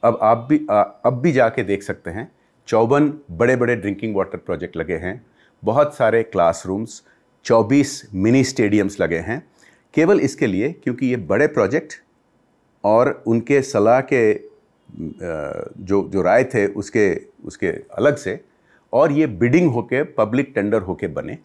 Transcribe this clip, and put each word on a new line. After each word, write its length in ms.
अब 180
आप 280
भी, 220
आ, 100
अब 320
भी 180
जाके 320
देख 200
सकते 260
हैं, 220
चौवन 460
बड़े-बड़े 440
ड्रिंकिंग 400
वाटर 220
प्रोजेक्ट 400
लगे 180
हैं, 300
बहुत 320
सारे 280
क्लासरूम्स, 800
चौबीस 720
मिनी 300
स्टेडियम्स 560
लगे 180
हैं, 300
केवल 260
इसके 280
लिए 240
क्योंकि 340
ये 100
बड़े 320
प्रोजेक्ट 460
और 440
उनके 340
सलाह 400
के, 320
अ, 160
जो, 320
जो 120
राय 220
थे 240
उसके, 540
उसके 220
अलग 480
से, 300
और 180
ये 160
बिडिंग 440
होके, 320
पब्लिक 520
टेंडर 260
होके 260
बने। 380